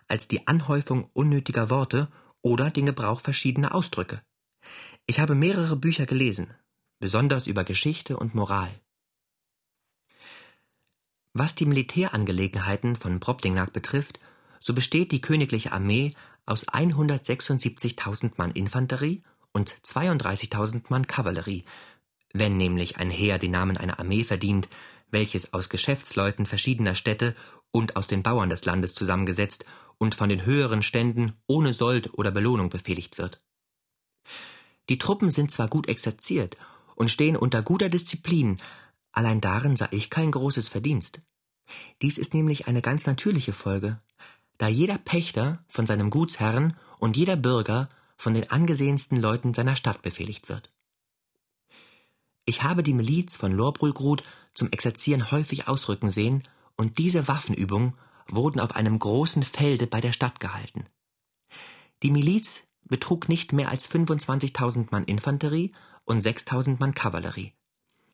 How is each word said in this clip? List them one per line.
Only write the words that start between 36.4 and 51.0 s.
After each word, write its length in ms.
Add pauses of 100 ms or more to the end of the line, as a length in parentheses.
und 140
stehen 280
unter 240
guter 260
Disziplin, 720 (560)
allein 260
darin 380
sah 140
ich 180
kein 200
großes 380
Verdienst. 540 (800)
Dies 160
ist 160
nämlich 340
eine 140
ganz 240
natürliche 480
Folge, 480 (560)
da 100
jeder 300
Pächter 720
von 160
seinem 240
Gutsherrn 640 (240)
und 160
jeder 220
Bürger 500 (300)
von 160
den 180
angesehensten 640
Leuten 380
seiner 240
Stadt 240
befehligt 480
wird. 200 (1800)